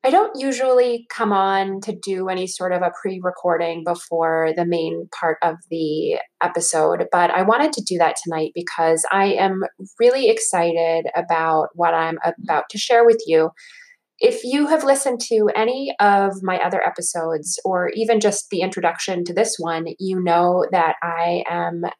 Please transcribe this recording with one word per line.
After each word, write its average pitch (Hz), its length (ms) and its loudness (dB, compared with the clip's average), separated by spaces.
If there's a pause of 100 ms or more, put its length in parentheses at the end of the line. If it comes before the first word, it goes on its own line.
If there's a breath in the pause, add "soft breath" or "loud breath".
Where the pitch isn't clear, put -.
I - 20 6
don't 349 300 2
usually 247 680 2
come 214 240 -2
on 196 480 0
to 208 120 -8
do 185 360 -6
any 185 180 -4
sort 185 240 -4
of 180 100 0
a 170 200 0
pre-recording 175 800 -2
before 160 720 -2
the 170 100 0
main 165 480 -4
part 160 280 -2
of 165 160 0 (120)
the 160 480 -2 (240)
episode, 170 720 0
but 175 180 4
I 185 120 0
wanted 254 320 2
to 208 120 -6
do 180 120 -4
that 165 260 2
tonight 160 320 -4
because 165 560 0
I 196 220 2
am 190 300 0 (360)
really 247 300 4
excited 170 840 0
about 160 600 0
what 170 200 0
I'm 165 300 -2
about 170 460 -2
to - 80 -10
share 233 280 4
with 226 220 6
you. 160 220 4 (680 loud breath)
If - 280 0
you 285 220 0
have 311 180 2
listened 269 420 2
to 214 260 4
any 254 460 -2
of 196 420 4
my 185 180 -2
other 185 220 -2
episodes, 165 840 -4
or 180 280 0
even 220 280 2
just 202 280 0
the 175 120 -2
introduction 175 640 -2
to 175 80 -8
this 220 260 0
one, 165 280 -6 (120)
you 185 240 -4
know 175 480 2
that 165 320 2
I 170 460 -2
am 170 340 -4 (160)